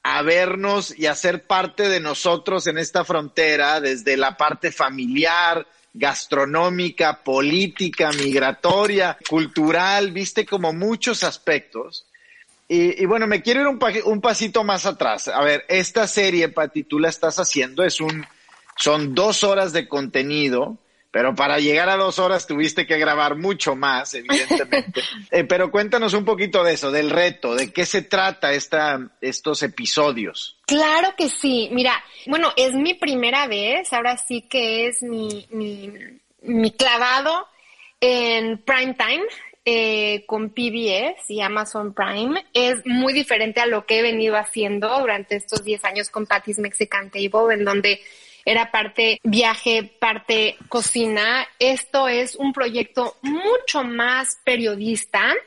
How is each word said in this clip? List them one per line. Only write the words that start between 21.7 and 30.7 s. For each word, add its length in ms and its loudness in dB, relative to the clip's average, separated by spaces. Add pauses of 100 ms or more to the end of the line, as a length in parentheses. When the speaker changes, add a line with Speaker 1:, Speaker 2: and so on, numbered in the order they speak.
Speaker 1:
a 60 4
dos 240 0
horas 260 2
tuviste 400 -2
que 140 0
grabar 380 2
mucho 380 -2
más, 380 -2
evidentemente. 960 -2
Speaker 2:
<laughs> 240 -12
Speaker 1:
Eh, 120 2
pero 280 2
cuéntanos 420 0
un 100 0
poquito 400 2
de 100 4
eso, 160 -2
del 200 0
reto, 460 0
de 180 -2
qué 120 0
se 160 -2
trata 520 0
esta, 680 -2
estos 420 -4
episodios. 1040 -2
Speaker 2:
Claro 520 2